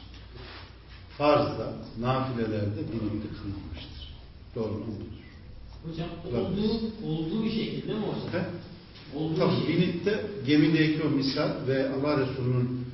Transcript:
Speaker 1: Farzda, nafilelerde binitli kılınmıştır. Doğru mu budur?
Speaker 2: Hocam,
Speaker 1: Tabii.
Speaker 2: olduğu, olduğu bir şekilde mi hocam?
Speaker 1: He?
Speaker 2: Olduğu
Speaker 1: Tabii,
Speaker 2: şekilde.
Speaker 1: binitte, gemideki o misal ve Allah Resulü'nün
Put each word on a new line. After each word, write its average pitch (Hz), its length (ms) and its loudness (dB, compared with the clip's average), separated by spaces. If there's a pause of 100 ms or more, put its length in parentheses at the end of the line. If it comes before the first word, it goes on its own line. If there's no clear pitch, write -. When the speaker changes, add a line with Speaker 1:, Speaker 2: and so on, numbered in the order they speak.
(1160)
Speaker 1:
Farzda, 143 560 4 (260)
nafilelerde 113 800 0
binitli 107 500 -2 (100)
kılınmıştır. 90 760 -10 (400)
Doğru 110 160 -2
mu 104 160 -4
budur? 101 340 -8 (680)
Speaker 2:
Hocam, 170 180 -6 (140)
Speaker 1:
Tabii. 120 120 -4
Speaker 2:
olduğu, 208 360 2 (360)
olduğu 165 380 0
bir - 60 2
şekilde - 420 -2
mi 214 60 -2
hocam? 175 420 -2
Speaker 1:
He? 175 40 -2 (720)
Speaker 2:
Olduğu 160 220 0
Speaker 1:
Tabii, - 160 6
Speaker 2:
şekilde. 170 260 4
Speaker 1:
binitte, 190 440 2 (220)
gemideki 151 560 6
o 147 60 2
misal 135 400 2 (180)
ve 135 260 4
Allah 139 260 2
Resulü'nün 127 760 2